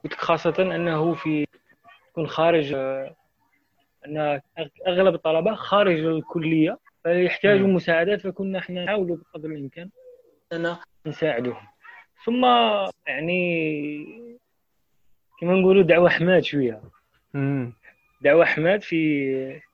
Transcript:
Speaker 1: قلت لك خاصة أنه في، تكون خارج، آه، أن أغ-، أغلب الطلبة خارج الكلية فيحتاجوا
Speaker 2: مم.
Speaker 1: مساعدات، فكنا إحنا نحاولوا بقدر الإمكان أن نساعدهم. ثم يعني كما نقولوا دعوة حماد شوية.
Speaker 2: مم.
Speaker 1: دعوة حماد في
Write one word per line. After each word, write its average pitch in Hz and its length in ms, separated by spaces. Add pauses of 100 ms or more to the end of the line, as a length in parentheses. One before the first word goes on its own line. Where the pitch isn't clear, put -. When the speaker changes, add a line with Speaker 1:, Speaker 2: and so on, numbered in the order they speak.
Speaker 1:
قلت 151 80
لك - 80
خاصة 165 380
أنه 170 560
في، 151 320 (640)
تكون 160 160
خارج، 160 460
آه، 135 420 (920)
أن 147 340 (180)
أغ-، 165 280
أغلب 185 280
الطلبة 165 400
خارج 190 500
الكلية 160 720 (240)
فيحتاجوا 180 640
Speaker 2:
مم. 190 80
Speaker 1:
مساعدات، 175 460
فكنا 190 380
إحنا 180 260
نحاولوا 185 320
بقدر 156 320
الإمكان 156 420 (640)
أن 170 240 (300)
نساعدهم. 123 600 (580)
ثم 247 200 (600)
يعني 160 1300 (1000)
كما 175 140
نقولوا 190 280
دعوة 170 280
حماد 170 320
شوية. 127 400 (520)
Speaker 2:
مم. 139 380 (500)
Speaker 1:
دعوة 151 220
حماد 185 380
في 139 760 (140)